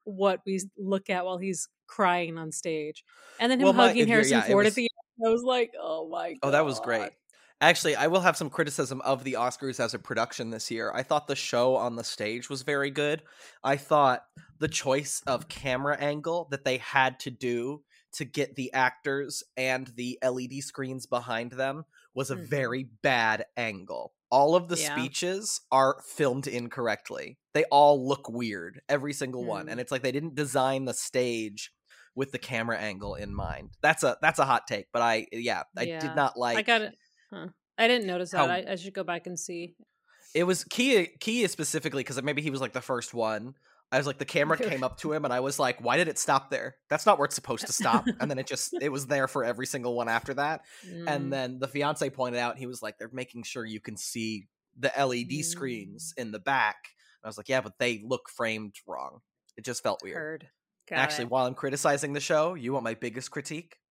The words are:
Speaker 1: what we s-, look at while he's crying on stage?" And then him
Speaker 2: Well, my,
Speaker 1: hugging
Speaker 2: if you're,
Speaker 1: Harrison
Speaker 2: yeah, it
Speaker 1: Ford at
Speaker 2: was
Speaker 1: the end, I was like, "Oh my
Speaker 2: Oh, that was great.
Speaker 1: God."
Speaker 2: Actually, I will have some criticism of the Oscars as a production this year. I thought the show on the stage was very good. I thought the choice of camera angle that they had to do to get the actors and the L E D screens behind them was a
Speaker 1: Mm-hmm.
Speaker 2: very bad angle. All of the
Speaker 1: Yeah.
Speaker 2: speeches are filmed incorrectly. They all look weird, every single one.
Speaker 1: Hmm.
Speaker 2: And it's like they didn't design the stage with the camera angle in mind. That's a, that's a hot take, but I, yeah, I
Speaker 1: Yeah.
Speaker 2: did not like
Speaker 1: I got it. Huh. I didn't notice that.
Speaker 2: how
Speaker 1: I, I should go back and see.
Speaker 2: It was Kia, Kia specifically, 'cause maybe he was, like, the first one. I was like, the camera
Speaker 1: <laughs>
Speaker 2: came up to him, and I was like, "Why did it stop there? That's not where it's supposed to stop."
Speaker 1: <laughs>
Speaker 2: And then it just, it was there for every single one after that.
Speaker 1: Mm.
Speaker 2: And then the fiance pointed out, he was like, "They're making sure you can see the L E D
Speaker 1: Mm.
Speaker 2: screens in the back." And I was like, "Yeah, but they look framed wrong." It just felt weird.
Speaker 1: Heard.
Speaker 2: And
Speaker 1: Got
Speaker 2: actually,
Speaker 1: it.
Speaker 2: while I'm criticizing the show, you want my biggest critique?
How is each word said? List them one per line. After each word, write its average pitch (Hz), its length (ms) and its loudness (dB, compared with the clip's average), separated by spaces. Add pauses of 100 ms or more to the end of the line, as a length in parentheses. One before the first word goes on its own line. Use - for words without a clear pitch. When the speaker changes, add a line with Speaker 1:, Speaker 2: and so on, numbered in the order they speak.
Speaker 1:
what 190 420 0
we 190 120 -2
s-, 185 80 -6 (120)
look 196 320 -2
at 180 160 0
while 185 120 -4
he's 185 320 -4 (180)
crying 175 500 2
on 165 140 -8
stage?" 156 540 -6 (340)
And 233 120 4
then 254 100 4
him - 20 4
Speaker 2:
Well, - 100 10
my, 240 140 10
Speaker 1:
hugging 240 160 6
Speaker 2:
if 220 60 4
you're, 233 60 6
Speaker 1:
Harrison 220 240 6
Speaker 2:
yeah, - 80 2
it - 0 -
Speaker 1:
Ford 202 180 6
at 214 40 6
Speaker 2:
was 208 60 -2
Speaker 1:
the 247 80 0
end, - 440 -4
I 226 40 6
was 240 120 2
like, 247 360 2
"Oh 160 300 -6
my 165 340 -6
Speaker 2:
Oh, 139 80 2
that 151 140 6
was 123 160 -2
great. 113 300 -2
Speaker 1:
God." - 40 -20 (460)
Speaker 2:
Actually, 156 340 6
I 131 120 4
will 180 120 4
have 175 160 4
some 151 140 -4
criticism 139 520 -2
of 131 220 0
the 131 100 -4
Oscars 123 460 -2
as 113 140 0
a 117 60 -6
production 113 500 -4
this 113 200 -8
year. 113 240 -4
I 127 100 -2
thought 147 240 0
the 139 100 -2
show 127 400 4
on 117 180 0
the 117 80 -8
stage 113 460 -6
was 131 140 -8
very 139 280 0
good. 147 320 0 (400)
I 139 140 2
thought 143 480 4 (340)
the 151 80 -2
choice 139 580 0
of 127 220 -2
camera 139 500 -2
angle 151 540 -2
that 139 140 -4
they 131 140 2
had 131 420 4
to 139 100 -8
do 123 540 -4 (280)
to 147 120 -6
get 135 300 -4
the 127 180 -6
actors 131 680 0 (140)
and 131 400 -2
the 123 260 -6
L 127 180 0
E 127 80 -10
D 135 120 -10
screens 131 460 -8
behind 120 480 -4
them 135 320 -4 (280)
was 135 160 -2
a 135 60 -4
Speaker 1:
Mm-hmm. 92 140 -10
Speaker 2:
very 131 340 -2
bad 113 640 2 (100)
angle. 95 580 -6 (180)
All 143 240 6
of 175 120 4
the 175 80 -2
Speaker 1:
Yeah. 151 200 -2
Speaker 2:
speeches 180 640 -4 (100)
are 135 340 6
filmed 139 420 0
incorrectly. 117 920 -6 (160)
They 151 120 4
all 143 400 8
look 135 240 -2
weird, 107 600 -6
every 143 240 0
single 127 320 -6
one. 101 220 -6
Speaker 1:
Hmm. - 20 -10
Speaker 2:
And 117 100 -8
it's 127 140 -6
like 127 100 -2
they 131 80 0
didn't 147 240 -4
design 135 500 0
the 120 80 -4
stage 113 800 -2 (440)
with 135 160 -4
the 123 80 -6
camera 113 380 -4
angle 101 380 -8
in - 180 -10
mind. 80 480 -8
That's 156 220 4
a, 123 180 2
that's 160 180 4
a 143 60 6
hot 127 220 2
take, 104 240 -6
but 117 100 0
I, 113 300 2
yeah, 113 320 -4 (140)
I 120 60 -2
Speaker 1:
Yeah. 165 160 -6
Speaker 2:
did 156 160 -4
not 143 220 2
like 120 200 0
Speaker 1:
I 220 60 0
got 226 180 4
it. 220 140 -8 (380)
Huh. 180 140 -14 (300)
I 226 100 4
didn't 233 200 2
notice 180 240 -4
that. 185 60 -2
Speaker 2:
how - 100 6
Speaker 1:
I, 180 260 -2
I - 20 -6
should 185 180 -10
go 190 100 -6
back 170 240 -6
and 175 100 -10
see. 170 380 -10 (600)
Speaker 2:
It 165 80 4
was 180 220 0
Kia, 240 420 4 (120)
Kia 226 280 0
specifically, 147 560 -4
'cause 127 180 -6
maybe 143 200 -2
he 151 100 -2
was, 131 100 -4
like, 120 120 -6
the 127 80 -4
first 123 320 -6
one. 110 420 -4 (360)
I 131 60 4
was 139 100 2
like, 139 100 -4
the 143 80 -4
camera 156 320 2
Speaker 1:
<laughs> - 20 -2
Speaker 2:
came 165 240 -2
up 127 160 -4
to 151 140 -4
him, 151 120 -2
and 123 80 0
I 127 60 0
was 135 200 -2
like, 127 220 0
"Why 120 160 2
did 139 120 4
it - 100 -6
stop 135 300 4
there? - 260 -4 (140)
That's - 160 0
not 202 120 8
where 143 80 4
it's - 100 -2
supposed - 320 -6
to - 60 -4
stop." 123 320 4
Speaker 1:
<laughs> - 140 -2
Speaker 2:
And 135 100 -2
then 135 100 -4
it 135 80 -6
just, - 340 -4
it 147 80 0
was 135 180 -4
there 135 200 2
for 135 160 -2
every 120 220 -2
single 123 300 -4
one 117 140 -2
after 117 260 0
that. 147 300 -2 (200)
Speaker 1:
Mm. 175 220 -12
Speaker 2:
And 139 260 -2
then 127 260 -4
the 131 80 -4
fiance 143 420 0
pointed 123 300 -4
out, 120 180 -2
he 131 100 -10
was 123 160 -12
like, 107 140 -8
"They're 113 160 -12
making 127 300 -10
sure 120 220 -10
you 110 140 -8
can 107 180 -12
see 110 500 -6 (300)
the 123 200 0
L 135 160 2
E 120 100 -4
D 135 180 -6
Speaker 1:
Mm. 165 40 -4
Speaker 2:
screens 123 720 -8
in 117 140 -8
the 107 80 -8
back." 117 360 2 (480)
And - 20 -12
I 110 40 -10
was 110 80 -12
like, 104 120 -14
"Yeah, 131 120 2
but 107 180 -8
they 120 260 0
look 123 240 -4
framed 110 460 -6 (120)
wrong." 67 340 -10 (360)
It 110 80 -16
just 123 180 -6
felt 104 200 -2
weird. 95 140 -10
Speaker 1:
Heard. 156 320 -10 (440)
Speaker 2:
And - 60 0
Speaker 1:
Got 131 40 4
Speaker 2:
actually, 147 220 -2
Speaker 1:
it. 120 60 -6
Speaker 2:
while 131 160 2
I'm 127 80 -6
criticizing 143 580 0
the 143 80 -2
show, 160 340 2
you 127 180 -4
want 131 100 -2
my 113 120 -4
biggest 120 360 -8
critique? 156 460 -10 (140)